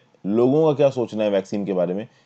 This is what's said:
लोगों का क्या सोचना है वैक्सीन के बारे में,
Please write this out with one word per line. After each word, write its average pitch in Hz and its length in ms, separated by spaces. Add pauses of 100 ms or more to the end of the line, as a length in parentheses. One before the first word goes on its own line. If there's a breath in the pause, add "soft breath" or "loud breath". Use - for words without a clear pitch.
(260)
लोगों 127 400
का 147 100
क्या 139 140
सोचना 110 340
है 104 60
वैक्सीन 101 360
के 98 60
बारे 90 220
में, 101 140 (180 soft breath)